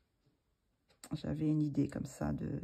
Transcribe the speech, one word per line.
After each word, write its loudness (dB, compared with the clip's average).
J'avais 0
une 6
idée 4
comme -6
ça -2
de -4